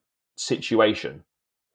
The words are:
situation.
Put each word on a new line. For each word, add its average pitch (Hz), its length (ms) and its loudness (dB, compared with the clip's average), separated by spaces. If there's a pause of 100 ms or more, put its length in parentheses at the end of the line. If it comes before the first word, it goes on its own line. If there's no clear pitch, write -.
(380)
situation. 107 880 0 (500)